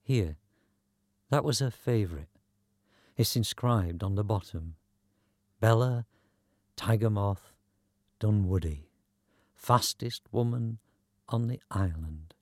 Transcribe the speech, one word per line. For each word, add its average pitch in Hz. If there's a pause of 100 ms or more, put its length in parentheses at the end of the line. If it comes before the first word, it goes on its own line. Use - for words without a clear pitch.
Here, 95 (920)
that 143
was 135
her 135
favourite. 90 (840)
It's -
inscribed 104
on 98
the 104
bottom. 87 (840)
"Bella 117 (680)
Tiger 113
Moth 101 (680)
Dunwoody, 92 (640)
fastest -
woman 117 (500)
on 117
the 123
island. 80